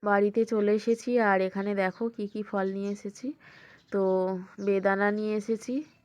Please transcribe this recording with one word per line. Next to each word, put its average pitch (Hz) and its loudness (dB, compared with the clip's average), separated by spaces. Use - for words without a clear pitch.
বাড়িতে 202 4
চলে 214 2
এসেছি, 233 0
আর 190 4
এখানে 196 -2
দেখো 190 -2
কি 233 -8
কি 214 -8
ফল 196 -4
নিয়ে 202 -4
এসেছি। 202 -10
তো 202 0
বেদানা 196 2
নিয়ে 214 -2
এসেছি। 220 -4